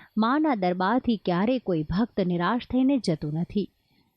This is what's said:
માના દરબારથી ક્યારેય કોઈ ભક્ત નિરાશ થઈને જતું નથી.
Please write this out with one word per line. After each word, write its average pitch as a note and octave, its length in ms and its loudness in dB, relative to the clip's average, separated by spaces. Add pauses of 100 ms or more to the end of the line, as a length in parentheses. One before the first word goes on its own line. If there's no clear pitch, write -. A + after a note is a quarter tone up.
(180)
માના C4+ 380 2
દરબારથી F#3+ 680 0
ક્યારેય G#3 340 0
કોઈ D#3+ 240 -2
ભક્ત F#3+ 360 -2
નિરાશ F3+ 480 0
થઈને C4 300 2
જતું D#3+ 360 -2
નથી. F3 340 -4 (500)